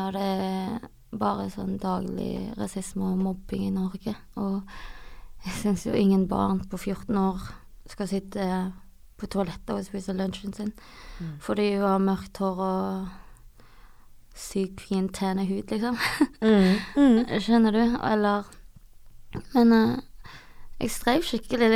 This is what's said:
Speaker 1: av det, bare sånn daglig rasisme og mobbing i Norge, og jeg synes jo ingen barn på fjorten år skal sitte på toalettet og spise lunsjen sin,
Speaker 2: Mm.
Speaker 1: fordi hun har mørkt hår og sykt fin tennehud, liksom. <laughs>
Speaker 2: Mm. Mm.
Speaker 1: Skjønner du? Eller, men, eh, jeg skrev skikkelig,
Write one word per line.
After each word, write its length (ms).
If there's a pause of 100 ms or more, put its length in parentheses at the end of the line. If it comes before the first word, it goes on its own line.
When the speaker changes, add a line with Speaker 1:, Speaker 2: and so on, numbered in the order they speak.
Speaker 1:
av 60
det, 760 (240)
bare 380
sånn 280
daglig 800
rasisme 440 (100)
og 60
mobbing 480
i 40
Norge, 460 (200)
og 260 (840)
jeg 100
synes 320
jo 60
ingen 340
barn 340
på 180
fjorten 380
år 220 (480)
skal 220
sitte 640 (460)
på 100
toalettet 420
og 140
spise 320
lunsjen 380
sin, 180 (480)
Speaker 2:
Mm. 180
Speaker 1:
fordi 380
hun 100
har 120
mørkt 400
hår 200
og 500 (1300)
sykt 460
fin 280
tennehud, 640
liksom. 260 (220)
<laughs> 220
Speaker 2:
Mm. 380 (180)
Mm. 300 (140)
Speaker 1:
Skjønner 320
du? 300
Eller, 420 (1120)
men, 180
eh, 280 (840)
jeg 80
skrev 320
skikkelig, 540